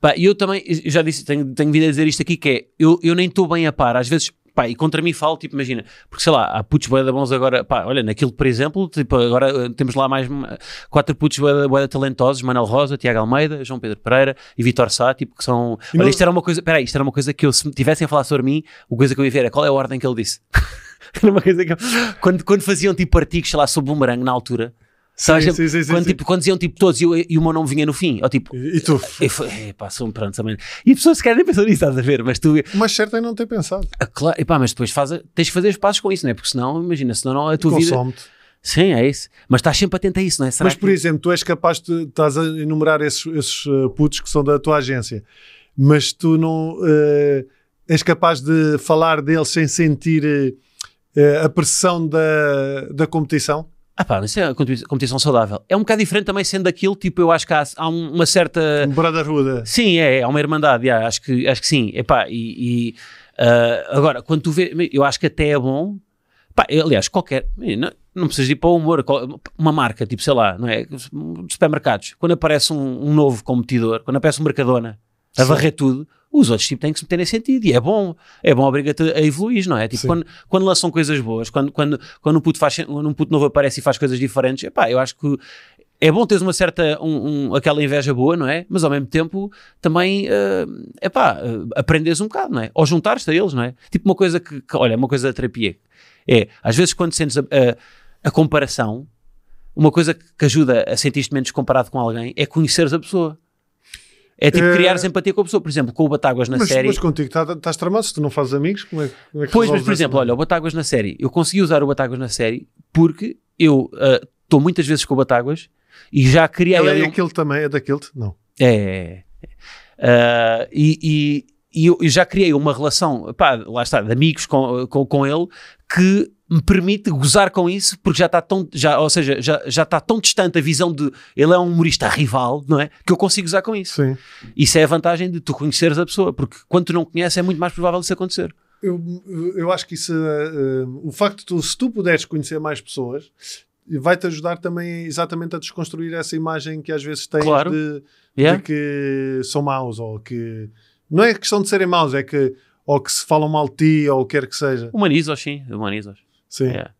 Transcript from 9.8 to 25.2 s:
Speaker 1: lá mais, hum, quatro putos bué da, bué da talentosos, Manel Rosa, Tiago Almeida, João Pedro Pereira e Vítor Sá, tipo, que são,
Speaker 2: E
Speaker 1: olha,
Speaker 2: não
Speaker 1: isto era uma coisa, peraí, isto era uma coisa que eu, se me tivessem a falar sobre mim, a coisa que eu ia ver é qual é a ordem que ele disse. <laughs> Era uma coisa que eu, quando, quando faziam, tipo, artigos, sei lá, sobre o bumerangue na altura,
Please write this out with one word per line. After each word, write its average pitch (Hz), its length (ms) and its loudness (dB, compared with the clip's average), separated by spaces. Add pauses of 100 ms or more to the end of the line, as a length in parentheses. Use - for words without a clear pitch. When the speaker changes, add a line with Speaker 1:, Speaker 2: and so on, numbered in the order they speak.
Speaker 1:
lá 135 140 0
mais, 131 240 -2
hum, 143 100 -8 (480)
quatro 147 260 0
putos 151 220 -2
bué 143 160 2
da, 143 140 2
bué 135 140 2
da 139 80 -2
talentosos, 131 520 -2
Manel 123 220 0
Rosa, 131 340 0
Tiago 120 220 0
Almeida, 139 460 0
João 127 140 -10
Pedro 110 200 -8
Pereira 131 360 2 (220)
e 120 60 0
Vítor 120 260 2
Sá, 127 240 0
tipo, - 220 -8
que - 80 -10
são, 120 340 -2 (160)
Speaker 2:
E 160 40 2
Speaker 1:
olha, 170 80 6
Speaker 2:
não 196 40 8
Speaker 1:
isto - 120 2
era 175 100 4
uma 175 100 0
coisa, 170 200 -2
peraí, 160 240 0
isto - 100 -8
era 139 80 0
uma 139 80 0
coisa 139 220 -2
que - 120 0
eu, 139 60 4
se - 160 0
me 143 60 -8
tivessem 151 320 0
a - 20 -4
falar 143 160 2
sobre 135 200 -2
mim, 147 200 0 (280)
a 123 40 -4
coisa 131 180 4
que 131 80 -6
eu 139 40 4
ia 131 60 2
ver 131 140 2
é 117 40 2
qual 147 160 0
é - 20 2
a 139 60 2
ordem 135 260 -2
que 131 80 -4
ele 127 80 -2
disse. 110 240 -6 (140)
<laughs> - 260 0 (440)
Era 214 80 8
uma 196 100 4
coisa 185 240 2
que 165 80 -4
eu, 165 40 -6 (440)
quando, 180 240 2
quando 202 160 2
faziam, 185 320 0
tipo, 175 240 2
artigos, 165 320 -2
sei - 80 -2
lá, 143 80 4
sobre 135 240 -2
o 151 60 0
bumerangue 123 280 0
na 127 80 -2
altura, 120 440 -4 (460)